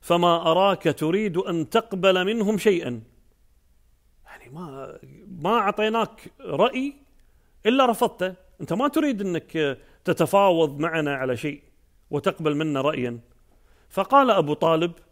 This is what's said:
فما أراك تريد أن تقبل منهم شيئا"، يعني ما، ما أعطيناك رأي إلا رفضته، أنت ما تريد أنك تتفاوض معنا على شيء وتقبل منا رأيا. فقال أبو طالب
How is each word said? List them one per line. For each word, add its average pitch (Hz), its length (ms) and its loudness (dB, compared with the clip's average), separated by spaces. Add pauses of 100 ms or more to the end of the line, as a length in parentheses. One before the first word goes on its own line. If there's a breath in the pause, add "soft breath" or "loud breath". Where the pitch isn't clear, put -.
فما 170 500 2
أراك 180 480 2
تريد 180 380 -2
أن 175 340 -4
تقبل 190 540 0
منهم 214 340 -2
شيئا"، 165 420 0 (1300)
يعني - 220 -20
ما، 139 500 -16 (440)
ما 175 80 0
أعطيناك 220 880 -2
رأي 247 540 -2 (720)
إلا 254 200 4
رفضته، 185 480 -2 (260)
أنت 160 120 -6
ما 247 160 0
تريد 277 320 -2
أنك 160 580 -4 (260 soft breath)
تتفاوض 165 760 2
معنا 156 360 -2
على 131 220 -4
شيء 143 260 -8 (480)
وتقبل 151 460 -2
منا 151 240 -2
رأيا. 123 380 -2 (680)
فقال 262 420 2
أبو 156 240 2
طالب 165 380 0 (200)